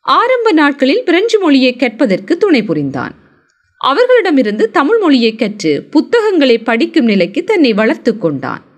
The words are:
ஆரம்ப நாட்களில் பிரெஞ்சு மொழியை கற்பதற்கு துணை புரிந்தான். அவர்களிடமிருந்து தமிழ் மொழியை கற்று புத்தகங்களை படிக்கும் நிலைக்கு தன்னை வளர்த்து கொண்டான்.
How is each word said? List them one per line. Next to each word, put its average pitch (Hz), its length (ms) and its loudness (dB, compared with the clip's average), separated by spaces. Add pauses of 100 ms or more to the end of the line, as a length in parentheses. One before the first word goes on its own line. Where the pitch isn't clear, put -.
ஆரம்ப 453 500 0
நாட்களில் 294 520 0
பிரெஞ்சு 415 360 0
மொழியை 262 360 2
கற்பதற்கு 240 600 -2
துணை 339 260 2
புரிந்தான். 139 520 -6 (600)
அவர்களிடமிருந்து 330 920 0
தமிழ் 381 280 0
மொழியை 240 360 2
கற்று 202 560 -4
புத்தகங்களை 320 680 2
படிக்கும் 240 480 -2
நிலைக்கு 202 380 0
தன்னை 311 300 2
வளர்த்து 220 440 -2
கொண்டான். 139 460 -6 (140)